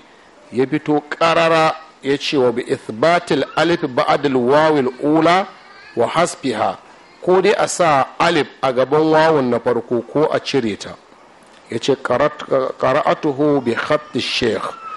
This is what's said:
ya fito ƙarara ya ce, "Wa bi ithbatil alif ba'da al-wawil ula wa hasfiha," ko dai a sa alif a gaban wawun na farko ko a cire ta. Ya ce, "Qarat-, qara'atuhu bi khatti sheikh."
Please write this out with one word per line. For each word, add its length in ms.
ya 140
fito 340
ƙarara 680
ya 160
ce, 200
"Wa 140
bi 100
ithbatil 840
alif 320
ba'da 420
al-wawil 600
ula 440
wa 140
hasfiha," 720
ko 180
dai 160
a 120
sa 380
alif 300
a 100
gaban 400
wawun 380
na 100
farko 420
ko 300
a 80
cire 360
ta. 140
Ya 80
ce, 160
"Qarat-, 880
qara'atuhu 840
bi 120
khatti 460
sheikh." 440